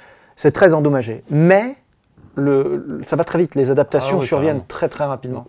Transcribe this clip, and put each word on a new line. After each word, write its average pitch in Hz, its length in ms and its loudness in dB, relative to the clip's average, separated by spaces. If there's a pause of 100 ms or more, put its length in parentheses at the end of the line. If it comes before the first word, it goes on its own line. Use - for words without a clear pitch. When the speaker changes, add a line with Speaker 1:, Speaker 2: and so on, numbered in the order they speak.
(360)
Speaker 1:
c'est 147 160 2
très 180 220 4
endommagé. 139 560 0
Mais 190 460 4 (580)
le, 139 520 0
le, 147 180 -10
ça - 120 -4
va 165 80 0
très - 140 -4
vite, 170 160 -2
les 135 160 2
adaptations 139 480 0
Speaker 2:
Ah - 20 0
oui, 131 60 -2
Speaker 1:
surviennent 147 300 0
Speaker 2:
carrément. 127 120 -8
Speaker 1:
très, - 200 -4
très - 160 -6
rapidement. 127 440 -8